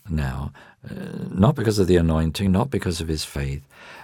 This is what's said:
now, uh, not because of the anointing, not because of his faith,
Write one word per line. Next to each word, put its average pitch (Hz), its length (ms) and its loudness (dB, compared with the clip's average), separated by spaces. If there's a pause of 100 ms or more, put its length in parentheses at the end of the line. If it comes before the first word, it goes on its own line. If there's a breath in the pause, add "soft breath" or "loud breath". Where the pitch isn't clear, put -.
now, 69 420 -4 (380 loud breath)
uh, - 400 -12
not 101 240 4
because 107 240 0
of 98 80 4
the 87 120 6
anointing, 80 540 2
not 123 200 2
because 90 300 -2
of 80 60 -6
his 78 160 -4
faith, 69 440 -6 (360 loud breath)